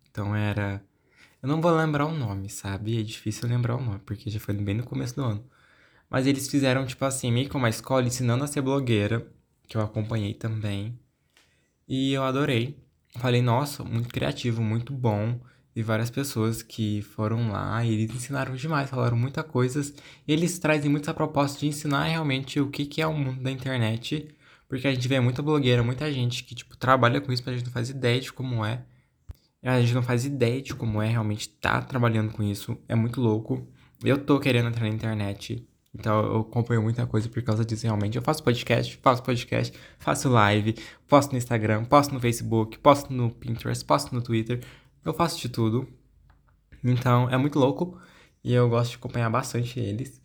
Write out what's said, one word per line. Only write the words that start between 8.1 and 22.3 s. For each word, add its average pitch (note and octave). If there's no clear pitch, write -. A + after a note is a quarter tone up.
a -
ser C#3+
blogueira, B2
que -
eu A2
acompanhei G#2+
também. G#2+
E C3
eu C3+
adorei. C3
Falei, B2
"Nossa, B2+
muito A#2
criativo, B2+
muito A2+
bom." A#2+
E A#2
várias A2
pessoas A2+
que G#2+
foram A2
lá G2
e A2+
eles A2
ensinaram C3
demais, C#3+
falaram A#2+
muita C3+
coisas. B2+
E D3
eles E3
trazem D3+
muito D3
essa E3
proposta C#3+
de D3
ensinar D3
realmente D3+